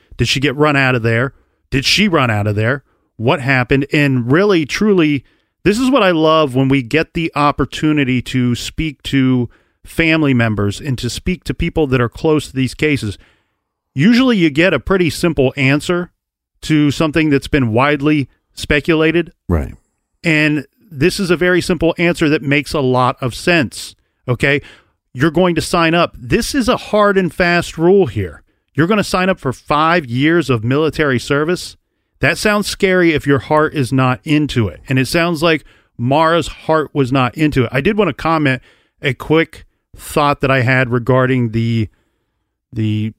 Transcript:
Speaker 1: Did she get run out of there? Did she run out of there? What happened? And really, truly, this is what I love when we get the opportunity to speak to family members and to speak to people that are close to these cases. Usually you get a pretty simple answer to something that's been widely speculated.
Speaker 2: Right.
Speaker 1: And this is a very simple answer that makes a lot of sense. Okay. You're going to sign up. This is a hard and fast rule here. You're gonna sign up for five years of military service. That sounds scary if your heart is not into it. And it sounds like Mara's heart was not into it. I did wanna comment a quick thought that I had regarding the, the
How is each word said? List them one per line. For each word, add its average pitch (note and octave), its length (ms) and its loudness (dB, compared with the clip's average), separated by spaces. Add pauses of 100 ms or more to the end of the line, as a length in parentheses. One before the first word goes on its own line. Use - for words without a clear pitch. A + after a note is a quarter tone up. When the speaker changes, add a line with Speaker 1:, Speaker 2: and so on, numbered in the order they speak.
(180)
Speaker 1:
Did A#2+ 100 0
she - 100 -2
get C3 160 0
run D3 220 2
out C3 180 2
of A#2+ 80 -2
there? A#2 300 0 (380)
Did C3 140 -2
she G3+ 240 2
run C#3+ 220 2
out G#2 160 0
of G#2+ 100 -2
there? A#2 260 -2 (340)
What C3 260 -2
happened? C3+ 500 0
And C3 400 2
really, F3+ 320 2
truly, D#3+ 580 0 (420)
this G#3 140 2
is B3+ 120 0
what C4 120 4
I F#3 100 4
love D#3 420 2
when C3+ 140 2
we C3+ 140 2
get C3+ 300 -2
the E3 220 -4
opportunity C#3+ 880 0
to B2 320 -2
speak - 480 -8
to C3 480 0 (340)
family D#3+ 480 0
members G#2+ 480 0
and C3+ 160 -6
to A#2+ 140 -6
speak - 340 -6
to - 80 -8
people E3 360 -2
that B2+ 120 2
are A#2+ 80 0
close D#3 400 -2
to - 80 -12
these C3 160 -2
cases. C3+ 460 -2 (760)
Usually A#3 440 4
you E3 100 2
get D#3+ 240 2
a C#3 80 0
pretty F3+ 300 0
simple C3+ 480 0
answer D3 520 0 (520)
to D3+ 280 2
something D#3 380 0
that's C#3 200 0
been C3 220 0
widely C#3+ 600 0 (240)
speculated. D#3+ 800 -2 (120)
Speaker 2:
Right. D2 280 -2 (500)
Speaker 1:
And D3+ 420 0 (140)
this E3+ 400 -2
is F3+ 100 -2
a F3 60 2
very F3+ 240 2
simple E3+ 380 -2
answer E3+ 320 0
that D3 100 2
makes C#3+ 320 -2
a D#3+ 80 -2
lot B2+ 420 0
of B2 120 -4
sense. - 600 -2 (320)
Okay. C#3 360 0 (500)
You're C3+ 180 0
going F3 240 2
to D#3+ 60 -2
sign E3 340 0
up. E3+ 240 0
This D3 360 -2
is C4 120 0
a A#3 120 0
hard G3+ 400 0
and F#3 120 0
fast F3 460 -2
rule F3+ 300 4
here. F#2+ 360 -8 (320)
You're D3+ 120 2
gonna G3+ 160 0
sign F#3 260 -2
up F#3+ 120 -2
for C3 120 -4
five D#3 540 0
years C#3 420 0
of A#2 140 0
military C#3 560 0
service. D3+ 580 -4 (440)
That E3 180 0
sounds G#3 300 0
scary F#3 440 2
if C#3 140 -2
your C#3 140 2
heart D3+ 340 0
is C3+ 180 -2
not C3 300 0
into D3 460 0
it. D#2 200 -12
And C3 120 0
it C3 60 0
sounds E3+ 360 -2
like E3 220 0 (320)
Mara's D3+ 500 0
heart - 480 -4
was C3+ 160 0
not B2+ 260 0
into C#3 280 2
it. A2 80 -4
I C3 80 0
did G3+ 180 0
wanna F#3+ 140 0
comment D3+ 500 -2 (400)
a C#3 120 -2
quick - 500 -2 (320)
thought C#3+ 460 0
that C3+ 100 0
I C3+ 80 2
had C3 300 0
regarding B2+ 600 0
the, A2+ 380 0 (840)
the G#2+ 460 -4